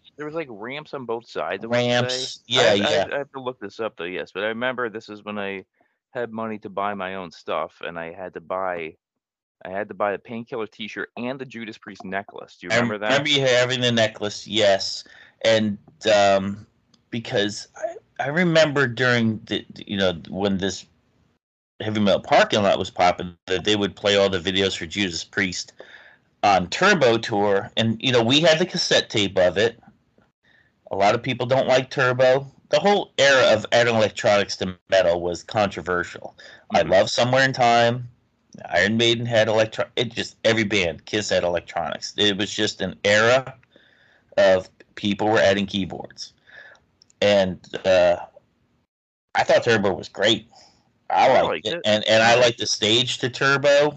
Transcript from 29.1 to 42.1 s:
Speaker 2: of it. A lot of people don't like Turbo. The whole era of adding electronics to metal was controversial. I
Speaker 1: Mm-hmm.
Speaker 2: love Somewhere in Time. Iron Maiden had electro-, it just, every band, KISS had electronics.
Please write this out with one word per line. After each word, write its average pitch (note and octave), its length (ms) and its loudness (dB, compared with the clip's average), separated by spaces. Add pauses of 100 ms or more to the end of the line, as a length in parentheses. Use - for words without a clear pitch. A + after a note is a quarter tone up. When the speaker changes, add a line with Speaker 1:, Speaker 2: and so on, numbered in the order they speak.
Speaker 2:
of F2+ 200 2
it. A2 220 -2 (1120)
A - 40 -6
lot G2+ 200 2
of A#2 80 -8
people B2 240 -4
don't C3 200 0
like C3 220 2
Turbo. C3 560 2 (240)
The D3 100 2
whole F#3+ 380 0
era C3+ 360 6
of A2 180 0
adding A#2+ 240 4
electronics G2+ 640 2
to F#2 180 -6 (140)
metal F2+ 320 2
was F2 200 -6
controversial. F2+ 920 -4 (380)
I F2 80 4
Speaker 1:
Mm-hmm. E2+ 100 -2
Speaker 2:
love G2 180 4
Somewhere B2+ 360 2
in C3+ 80 -2
Time. A#2+ 560 2 (600)
Iron G2 280 2
Maiden A#2 280 2
had A2+ 220 2
electro-, A2 480 0
it A#2 160 -2
just, - 320 -8
every A2+ 220 2
band, F2+ 400 -2
KISS G#2+ 240 -4
had F#2 140 0
electronics. E2+ 720 -6